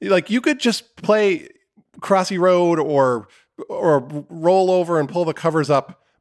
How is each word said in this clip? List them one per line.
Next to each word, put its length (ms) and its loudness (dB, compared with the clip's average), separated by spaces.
like, 300 0
you 100 0
could 180 -2
just 380 -4
play 520 0
Crossy 380 -2
Road 400 2
or, 500 0
or 640 -2
roll 400 2
over 280 0
and 80 0
pull 200 -4
the 80 -4
covers 340 -2
up, 340 -2